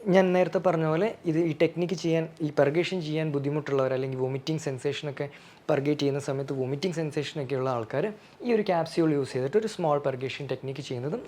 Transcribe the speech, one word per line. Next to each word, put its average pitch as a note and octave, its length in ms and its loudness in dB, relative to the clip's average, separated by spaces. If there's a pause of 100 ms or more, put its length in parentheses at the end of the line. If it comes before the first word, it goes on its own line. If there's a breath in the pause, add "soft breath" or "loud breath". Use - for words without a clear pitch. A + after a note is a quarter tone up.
ഞാൻ F#3 260 6
നേരത്തെ F3+ 320 2
പറഞ്ഞ E3 220 2
പോലെ E3 200 2 (180)
ഇത് D#3+ 140 2
ഈ E3+ 220 2
ടെക്നിക്ക് E3+ 420 2
ചെയ്യാൻ, D#3+ 220 2 (180)
ഈ D3+ 60 0 (100)
പർഗേഷൻ D#3+ 420 4
ചെയ്യാൻ D#3 340 -2
ബുദ്ധിമുട്ടുള്ളവർ C#3 580 0
അല്ലെങ്കിൽ C3 260 -2
വോമിറ്റിംഗ് C3+ 480 -2
സെൻസേഷനൊക്കെ C#3+ 600 -4 (420 loud breath)
പർഗേറ്റ് C#3+ 320 2
ചെയ്യുന്ന C#3+ 200 2
സമയത്ത് C#3 400 -4
വോമിറ്റിംഗ് C#3 380 -2
സെൻസേഷനൊക്കെ C#3+ 580 -4
ഉള്ള C3 140 0
ആൾക്കാർ B2+ 360 -2 (360 loud breath)
ഈ A#3+ 140 0
ഒരു G#3 60 2
ക്യാപ്സ്യൂൾ E3 500 2
യൂസ് C#3 200 0
ചെയ്തിട്ട് C3+ 300 0
ഒരു A3 120 -4
സ്മോൾ D3+ 240 2
പർഗേഷൻ C3+ 540 -4
ടെക്നിക്ക് C3+ 360 -6
ചെയ്യുന്നതും C#3 400 -4